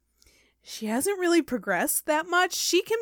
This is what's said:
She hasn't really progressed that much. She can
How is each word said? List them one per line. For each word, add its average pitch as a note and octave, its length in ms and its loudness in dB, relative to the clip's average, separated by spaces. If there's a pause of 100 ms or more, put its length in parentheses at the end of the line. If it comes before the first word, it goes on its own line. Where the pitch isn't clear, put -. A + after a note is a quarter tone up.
(640)
She - 240 -12
hasn't C#4 320 -2
really E4+ 240 4
progressed G3+ 640 -2
that D#4+ 220 0
much. F4+ 260 2
She - 280 2
can A4+ 200 -2